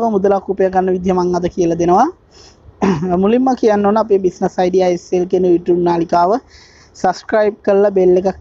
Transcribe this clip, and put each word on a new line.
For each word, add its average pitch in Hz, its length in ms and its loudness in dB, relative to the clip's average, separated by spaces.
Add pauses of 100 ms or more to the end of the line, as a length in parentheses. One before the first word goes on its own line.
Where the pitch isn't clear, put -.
(100)
මුදලක් 196 380 0
උපය 190 220 -2
ගන්න 185 220 -2
විදිය 185 200 -2
මම 180 220 0
අද 175 140 -4
කියලා 170 280 -2
දෙනවා. 175 300 2 (760)
<clears throat> 180 360 -2
මුලින්ම 233 400 0
කියන්න 208 300 0
ඕන 202 100 2
අපේ 214 220 0
බිස්නස් 185 400 -4
අයිඩියා 185 320 0
එස් 175 200 -6
එල් 180 160 -2
කියන 185 180 0
YouTube 175 340 0
නාලිකාව 175 600 0 (580)
සබ්ස්ක්‍රයිබ් 208 680 -2
කරලා 202 280 2
බෙල් 185 260 4
එක 180 240 -2